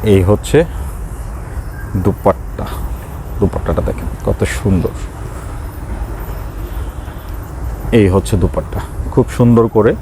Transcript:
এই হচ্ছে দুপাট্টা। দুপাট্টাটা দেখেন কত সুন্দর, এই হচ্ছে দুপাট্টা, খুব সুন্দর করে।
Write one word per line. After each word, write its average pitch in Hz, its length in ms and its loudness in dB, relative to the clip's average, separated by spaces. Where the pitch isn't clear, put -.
এই 98 80 10
হচ্ছে - 280 4
দুপাট্টা। - 640 0
দুপাট্টাটা - 480 0
দেখেন - 200 -4
কত - 140 0
সুন্দর, 95 360 0
এই 101 160 8
হচ্ছে 98 280 4
দুপাট্টা, - 380 -2
খুব 123 140 4
সুন্দর 117 280 8
করে। 110 240 6